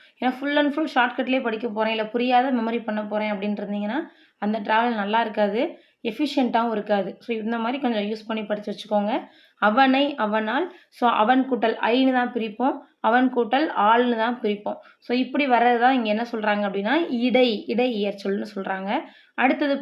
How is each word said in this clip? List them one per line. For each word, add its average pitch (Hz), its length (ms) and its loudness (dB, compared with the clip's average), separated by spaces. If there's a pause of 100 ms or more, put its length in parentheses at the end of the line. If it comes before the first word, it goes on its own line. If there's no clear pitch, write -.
(160)
ஏன்னா 254 180 -2
full 277 240 -4
and 294 160 4
full 311 200 -2
ஷார்ட்கட்லேயே 247 500 0
படிக்க 220 260 -4
போறேன், 220 260 -2
இல்ல 220 120 -2
புரியாத 247 440 2
மெமரி 226 320 0
பண்ண 214 200 -4
போறேன் 214 300 -2
அப்படின்ட்டு 202 300 -4
இருந்தீங்கன்னா 208 360 -4 (420)
அந்த 214 180 0
டிராவல் 220 420 2
நல்லா 208 200 0
இருக்காது. 214 400 0 (480)
எஃபிஷியன்ட்டாவும் 233 640 0
இருக்காது. 202 340 0 (140)
So, - 60 -16 (160)
இந்த 233 180 -2
மாதிரி 254 200 -2
கொஞ்சம் 214 260 0
யூஸ் 220 180 -8
பண்ணி 220 220 -4
படிச்சு 208 220 -4
வச்சுக்கோங்க. 208 420 -2 (480)
அவனை, 262 420 4 (220)
அவனால், 220 400 -2 (320)
so 247 80 0 (160)
அவன் 254 280 4
கூட்டல் 233 260 0 (160)
ஐன்னு 262 260 4
தான் 247 180 -2
பிரிப்போம், 240 400 -2 (320)
அவன் 247 280 4
கூட்டல் 247 320 0 (200)
ஆள்னு 240 360 4
தான் 240 180 -2
பிரிப்போம். 208 360 -4 (280)
So, - 60 -6 (120)
இப்படி 269 300 0
வர்றது 240 300 4
தான் 262 140 4
இங்க 220 180 0
என்ன 226 180 -2
சொல்றாங்க 208 340 0
அப்படின்னா, 196 280 -2 (320)
இடை, 254 200 2 (260)
இடை 247 160 0 (120)
இயற்சொல்னு 202 520 -4
சொல்றாங்க. 190 380 -6 (520)
அடுத்தது 285 380 2